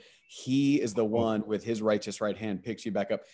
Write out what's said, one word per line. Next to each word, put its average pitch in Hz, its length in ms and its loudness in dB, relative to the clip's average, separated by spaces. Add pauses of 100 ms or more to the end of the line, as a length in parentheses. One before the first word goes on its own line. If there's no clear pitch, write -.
(280)
he 139 520 2
is 110 140 -2
the 117 100 2
one 110 400 2
with 104 200 -2
his 113 180 -2
righteous 107 380 0
right 104 160 0
hand 98 260 -6
picks 113 240 -8
you 110 60 -4
back 98 180 -2
up. 110 240 -2